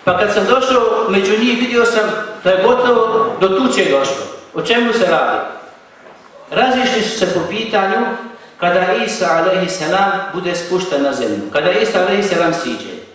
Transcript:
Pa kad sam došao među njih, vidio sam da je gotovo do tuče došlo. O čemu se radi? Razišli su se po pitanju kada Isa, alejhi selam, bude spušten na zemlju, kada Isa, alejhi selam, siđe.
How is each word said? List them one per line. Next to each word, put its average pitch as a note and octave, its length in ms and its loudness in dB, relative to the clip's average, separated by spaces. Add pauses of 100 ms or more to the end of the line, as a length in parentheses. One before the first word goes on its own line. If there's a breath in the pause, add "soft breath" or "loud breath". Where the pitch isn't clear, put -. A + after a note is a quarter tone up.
Pa F3+ 140 0
kad G3+ 160 2
sam G3+ 120 2
došao B3 640 2
među G3 220 2
njih, A#3+ 280 2
vidio A#3+ 260 2
sam A3 240 0 (340)
da F#3 80 4
je F#3 120 2
gotovo A#3 640 2 (160)
do F#3 60 4
tuče F#3+ 440 2
došlo. - 340 0 (280)
O - 80 -4
čemu A#3 320 0
se A3+ 120 2
radi? - 340 0 (1120)
Razišli B3 500 0
su - 180 -4
se F3+ 140 0
po F3 60 0 (100)
pitanju A3 560 0 (540 loud breath)
kada F3+ 340 2 (120)
Isa, - 260 -2
alejhi F3+ 380 2
selam, F#3 420 0 (220)
bude F3+ 220 -4
spušten F3 480 -2
na C#3 100 0
zemlju, G#2+ 400 -4
kada F3+ 180 2
Isa, - 300 0
alejhi F#3+ 220 0
selam, E3 300 0
siđe. - 420 -6 (200)